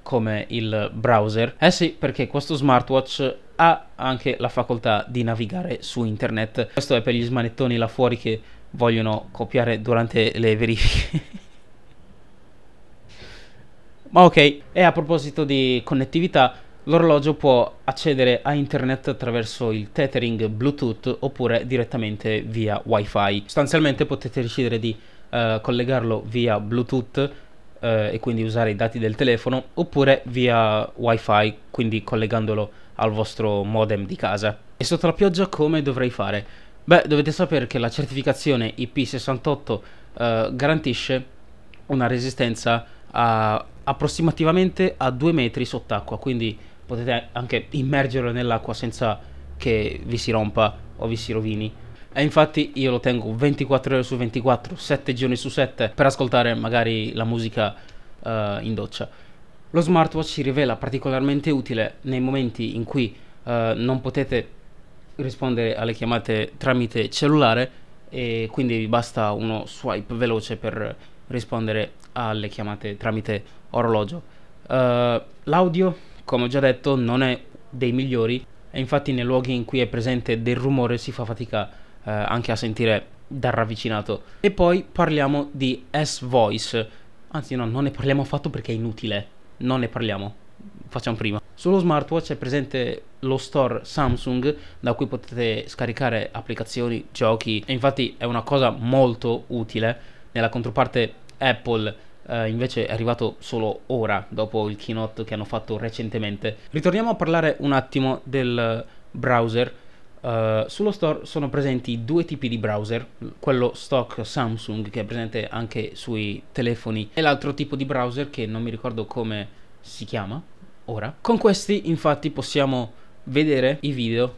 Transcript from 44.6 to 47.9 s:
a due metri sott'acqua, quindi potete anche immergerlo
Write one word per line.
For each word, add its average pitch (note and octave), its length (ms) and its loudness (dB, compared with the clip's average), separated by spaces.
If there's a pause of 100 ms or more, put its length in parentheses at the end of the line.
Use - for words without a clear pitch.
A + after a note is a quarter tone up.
a C3 140 2
due C3+ 220 2
metri B2+ 320 2
sott'acqua, A2 540 -4
quindi A2+ 380 -2 (300)
potete A#2+ 460 -2
anche A#2+ 380 -2
immergerlo C3 640 0